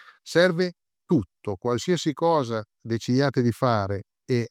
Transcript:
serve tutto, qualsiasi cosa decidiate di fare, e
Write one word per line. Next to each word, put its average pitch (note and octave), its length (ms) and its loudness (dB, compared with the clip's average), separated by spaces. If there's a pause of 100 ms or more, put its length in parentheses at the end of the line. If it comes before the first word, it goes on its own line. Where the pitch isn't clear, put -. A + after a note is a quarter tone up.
(220)
serve F3 520 0 (320)
tutto, G#2+ 500 -2
qualsiasi C#3+ 560 -2
cosa C3 500 0 (200)
decidiate B2 600 0
di A#2+ 100 2
fare, G#2 520 -2 (220)
e A#2+ 260 0